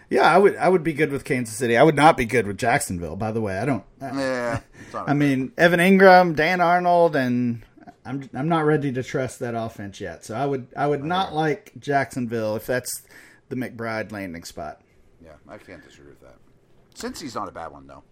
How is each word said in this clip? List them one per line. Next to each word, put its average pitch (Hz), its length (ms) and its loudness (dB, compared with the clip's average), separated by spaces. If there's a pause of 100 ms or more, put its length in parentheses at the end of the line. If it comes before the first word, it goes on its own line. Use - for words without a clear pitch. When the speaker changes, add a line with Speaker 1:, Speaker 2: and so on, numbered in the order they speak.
Speaker 1:
yeah, - 140 0
I 170 160 6
would, 190 180 4
I 135 120 0
would 185 140 2
be 160 100 -4
good 139 200 -2
with 135 120 -8
Kansas 123 320 -4
City. 117 200 0
I 131 80 8
would 160 100 6
not 156 220 6
be 127 80 -4
good 113 240 0
with 98 100 -8
Jacksonville, 92 560 -2
by 110 160 -6
the 113 100 -4
way. 95 180 -4
I 113 60 -4
don't, 127 200 -4 (160)
I, 135 60 -14
Speaker 2:
Yeah, 127 540 -4 (220)
it's - 100 -20
not 104 160 -8
Speaker 1:
<laughs> - 0 -
I 143 40 -2
Speaker 2:
a - 20 0
Speaker 1:
mean, 135 420 0
Evan 170 220 4
Ingram, 185 560 8
Dan 170 260 0
Arnold, 175 540 4
and 123 480 -2 (420)
I'm, 135 300 -10
I'm 135 140 -4
not 165 160 0
ready 147 260 2
to 123 140 -6
trust 131 340 -6
that 120 160 -6
offense 107 460 -10
yet. 85 240 -12
So 110 100 -12
I 131 120 -4
would, 135 200 -6 (100)
I 143 120 -2
would 139 160 -4
not 180 240 -2
Speaker 2:
Okay. 151 80 -8
Speaker 1:
like 156 420 -4
Jacksonville 120 800 -4
if 110 100 -10
that's - 360 -6 (480)
the - 60 -8
McBride 110 540 -8
landing 92 320 -12
spot. - 380 -14 (420)
Speaker 2:
Yeah, 78 120 -20 (140)
I 107 100 -20
can't 92 260 -20
disagree 69 260 -20
with 65 120 -20
that. 64 160 -20 (580)
Cincy's 170 400 -12
not 101 120 -8
a 78 40 -16
bad 82 180 -14
one, 71 160 -20
though. 69 260 -20